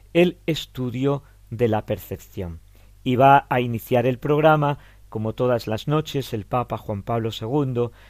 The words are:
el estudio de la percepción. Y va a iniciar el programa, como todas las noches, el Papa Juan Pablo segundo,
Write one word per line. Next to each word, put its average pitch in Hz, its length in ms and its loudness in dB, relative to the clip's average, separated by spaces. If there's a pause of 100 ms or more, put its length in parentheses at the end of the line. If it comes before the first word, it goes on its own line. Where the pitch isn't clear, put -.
(120)
el 175 340 4
estudio 135 760 -2 (280)
de 117 180 0
la 107 180 0
percepción. 95 720 -8 (420)
Y 127 140 0
va 135 320 6
a 127 120 0
iniciar 120 460 0
el 127 120 -2
programa, 147 600 2 (300)
como 110 240 -6
todas 123 340 0
las 110 220 -4
noches, 147 460 -2
el 104 100 -6
Papa 120 320 -4
Juan 104 260 -8
Pablo 113 300 -4
segundo, 120 600 -2 (180)